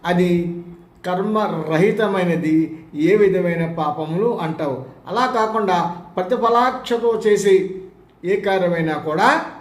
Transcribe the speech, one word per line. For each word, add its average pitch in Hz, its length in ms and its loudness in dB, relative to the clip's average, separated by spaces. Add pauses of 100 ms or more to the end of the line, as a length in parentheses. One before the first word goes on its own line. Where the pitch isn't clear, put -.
అది 175 580 2 (440)
కర్మరహితమైనది, 180 1800 0 (100)
ఏ 165 220 4
విధమైన 175 580 2
పాపములు 160 680 -2
అంటావు. 156 440 -4 (220)
అలా 240 200 0
కాకుండా 214 720 0 (200)
ప్రతిఫలాక్షతో 233 1080 0
చేసే 196 440 4 (540)
ఏ 196 160 0
కార్యమైనా 175 540 0
కూడా 190 480 0 (180)